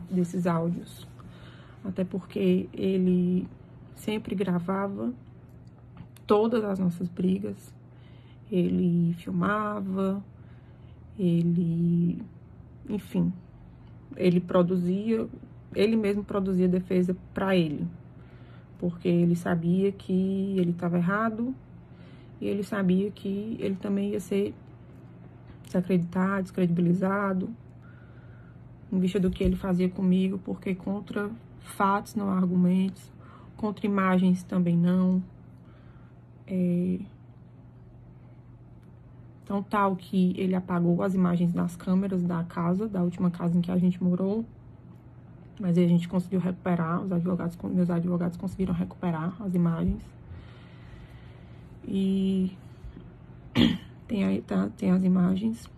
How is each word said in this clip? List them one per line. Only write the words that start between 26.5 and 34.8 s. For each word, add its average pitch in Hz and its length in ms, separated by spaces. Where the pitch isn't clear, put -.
em 190 60
vista 185 200
do 185 120
que - 120
ele 185 140
fazia 180 320
comigo, 190 560
porque 190 300
contra 202 560
fatos 202 540
não 202 160
há 190 60
argumentos, 185 760
contra 208 300
imagens 185 580
também 175 320
não. 185 460